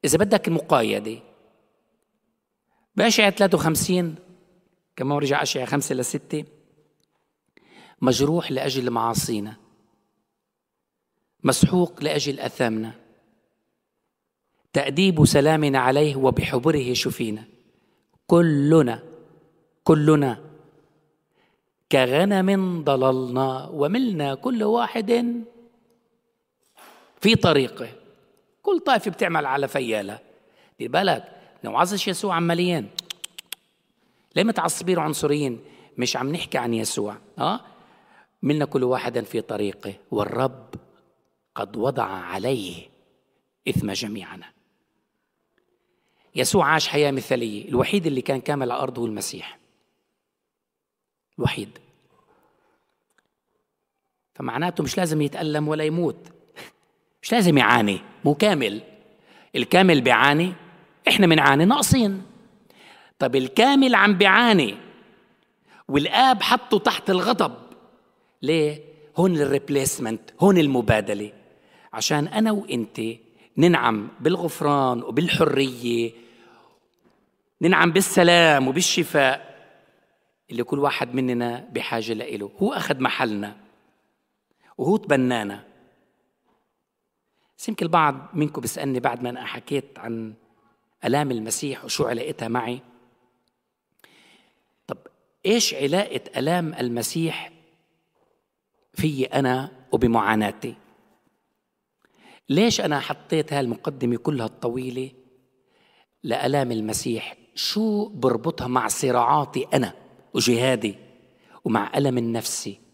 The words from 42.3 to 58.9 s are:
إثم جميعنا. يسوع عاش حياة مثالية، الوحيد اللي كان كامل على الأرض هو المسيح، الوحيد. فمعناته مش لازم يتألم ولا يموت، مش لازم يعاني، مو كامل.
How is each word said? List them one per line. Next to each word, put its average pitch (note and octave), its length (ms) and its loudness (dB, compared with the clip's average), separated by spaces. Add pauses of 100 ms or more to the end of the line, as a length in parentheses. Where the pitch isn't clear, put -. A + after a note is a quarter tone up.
إثم G#2+ 240 -2
جميعنا. G2 540 -12 (1900)
يسوع D3+ 320 2
عاش D#3 220 2
حياة D3 220 2
مثالية، A#2+ 580 -4
الوحيد F3 380 0
اللي C#3 140 -2
كان C3 200 -4
كامل C3+ 300 -4
على B2 80 -4
الأرض C3 200 -6
هو A#2 80 -4
المسيح، G#2 520 -10 (1800)
الوحيد. - 400 -6 (2500)
فمعناته D3 500 -4
مش C#3 140 -4
لازم D#3 240 0
يتألم D3+ 460 -2
ولا D#3 160 -2
يموت، D#3 440 -4 (920)
مش - 100 -4
لازم F3+ 260 4
يعاني، A2 420 4 (240)
مو C#3+ 100 4
كامل. C3 480 0 (760)